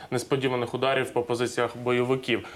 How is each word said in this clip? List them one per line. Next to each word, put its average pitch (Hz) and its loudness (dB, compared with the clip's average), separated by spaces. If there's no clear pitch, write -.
несподіваних 127 0
ударів 131 2
по 120 0
позиціях 120 0
бойовиків. 123 2